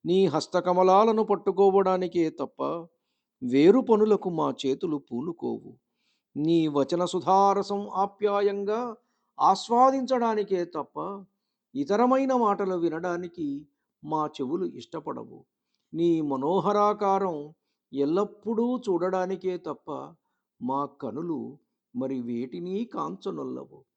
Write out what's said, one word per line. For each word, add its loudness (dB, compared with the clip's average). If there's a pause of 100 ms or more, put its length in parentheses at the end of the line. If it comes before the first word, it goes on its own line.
నీ 4
హస్తకమలాలను 2
పట్టుకోవడానికే 2
తప్ప -8 (560)
వేరు 6
పనులకు 2
మా -2 (120)
చేతులు -2
పూనుకోవు. -8 (580)
నీ 2
వచన 0
సుధారసం 2
ఆప్యాయంగా -2 (440)
ఆస్వాదించడానికే 2
తప్ప -10 (500)
ఇతరమైన 2
మాటలు 0
వినడానికి -4 (360)
మా -2
చెవులు -6
ఇష్టపడవు. -12 (480)
నీ 2
మనోహరాకారం 0 (400)
ఎల్లప్పుడూ -2
చూడడానికే -2
తప్ప -12 (460)
మా -2
కనులు -8 (380)
మరి -4
వేటినీ -8
కాంచనొల్లవు. -10 (100)